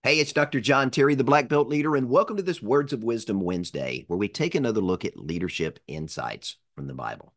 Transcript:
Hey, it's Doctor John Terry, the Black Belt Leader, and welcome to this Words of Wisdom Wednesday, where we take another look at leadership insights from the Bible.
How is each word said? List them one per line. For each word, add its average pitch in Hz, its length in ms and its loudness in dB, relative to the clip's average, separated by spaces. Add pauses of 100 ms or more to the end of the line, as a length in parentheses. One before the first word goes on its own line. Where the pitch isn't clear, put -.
Hey, 151 140 4
it's 143 140 0
Doctor 143 260 2
John 131 320 4
Terry, 143 240 4
the 131 80 2
Black 139 240 4
Belt 147 220 2
Leader, 147 260 0
and 127 140 0
welcome 214 260 4
to 196 80 -4
this 170 180 -4
Words 139 300 2
of 113 140 -6
Wisdom 110 340 -2
Wednesday, 87 720 -4
where 85 80 -2
we 101 100 0
take 170 260 -2
another 117 280 0
look 92 240 -2
at - 100 -6
leadership 82 720 -4
insights 69 680 -10 (180)
from 69 120 -12
the 67 60 -10
Bible. 58 440 -10